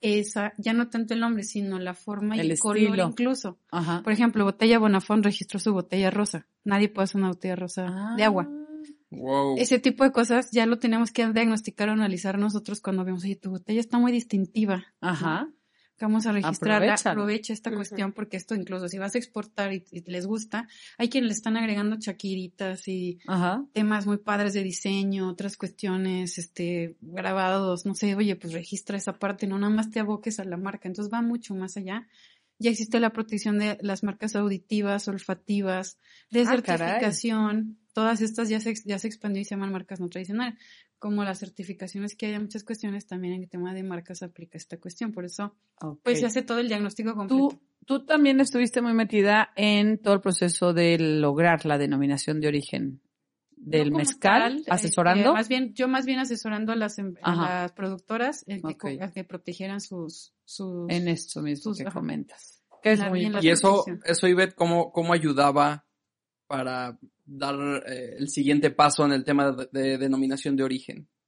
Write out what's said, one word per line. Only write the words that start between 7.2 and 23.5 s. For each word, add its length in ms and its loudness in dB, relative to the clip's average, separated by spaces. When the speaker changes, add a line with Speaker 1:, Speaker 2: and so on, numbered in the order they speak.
Speaker 1:
botella 260 -4
rosa 640 -6
de 60 4
agua. 260 4
Speaker 2:
Ah. 60 -10
Speaker 3:
Wow. 460 0
Speaker 1:
Ese 220 4
tipo 240 2
de 80 6
cosas 400 2
ya 140 4
lo 120 2
tenemos 340 2
que 220 0
diagnosticar 560 0
o 40 0
analizar 440 0
nosotros 420 -2
cuando 240 -2
vemos, 200 -4
"Oye, 120 -4
tu 140 -10
botella 300 -2
está 180 0
muy 140 4
distintiva". 760 0
Speaker 2:
Ajá. 440 -2
Speaker 1:
¿No? 80 -14
Vamos 260 0
a 40 0
registrarla, 460 2
Speaker 2:
Aprovechalo. 300 0
Speaker 1:
aprovecha 280 -4
esta 200 -6
Speaker 4:
Ujú. 80 -4
Speaker 1:
cuestión 340 -6
porque 240 -10
esto 180 -8
incluso 320 -6
si 120 -10
vas 160 -6
a 20 0
exportar 560 -6
y, 180 -8
y 180 -14
les 180 -6
gusta, 400 -6
hay 120 0
quienes 180 0
le 60 0
están 240 -2
agregando 420 -2
chaquiritas 880 -6
y 400 -6
Speaker 2:
Ajá. 460 0